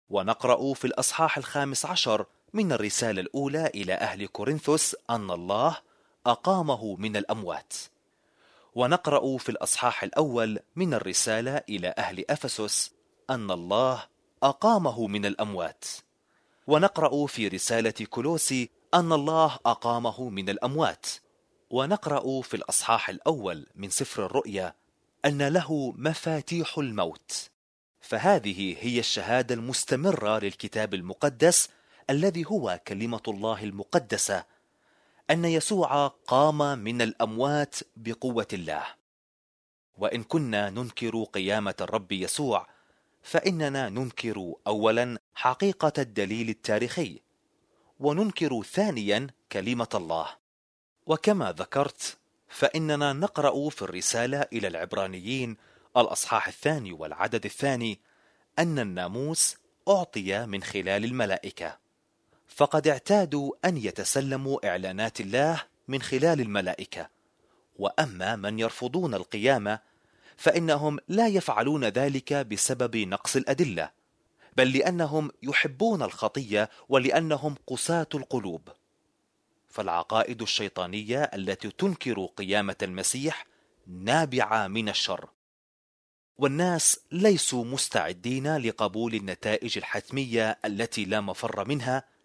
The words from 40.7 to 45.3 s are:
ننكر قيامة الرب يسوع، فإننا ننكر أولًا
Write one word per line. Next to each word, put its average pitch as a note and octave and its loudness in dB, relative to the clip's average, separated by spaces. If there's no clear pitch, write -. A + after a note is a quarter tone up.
ننكر A2+ -4
قيامة G2 -2
الرب G2 -4
يسوع، G2+ -2
فإننا D3 0
ننكر G#2 -6
أولًا A2 4